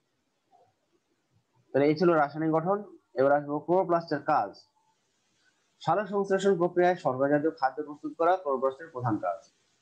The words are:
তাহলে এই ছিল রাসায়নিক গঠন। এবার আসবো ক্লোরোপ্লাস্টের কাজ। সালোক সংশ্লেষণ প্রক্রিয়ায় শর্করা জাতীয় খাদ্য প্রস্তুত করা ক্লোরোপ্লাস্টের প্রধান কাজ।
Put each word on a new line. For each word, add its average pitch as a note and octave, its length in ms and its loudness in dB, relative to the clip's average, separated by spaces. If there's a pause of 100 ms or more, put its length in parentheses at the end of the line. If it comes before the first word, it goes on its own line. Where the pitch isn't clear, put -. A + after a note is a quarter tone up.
(1700)
তাহলে C#3 140 4
এই D3+ 80 4
ছিল F3 160 2
রাসায়নিক D#3 420 2
গঠন। F3+ 300 0 (320)
এবার C#3 180 4
আসবো D3 260 0
ক্লোরোপ্লাস্টের E3+ 640 0
কাজ। A#2+ 280 0 (1300)
সালোক G3 260 -2
সংশ্লেষণ G3 500 0
প্রক্রিয়ায় F3 400 2
শর্করা C3+ 320 -2
জাতীয় D3 220 2
খাদ্য D3 340 -4
প্রস্তুত D3 340 -12
করা E3+ 180 4
ক্লোরোপ্লাস্টের C3+ 520 -4
প্রধান A#2 300 -4
কাজ। - 200 -8 (440)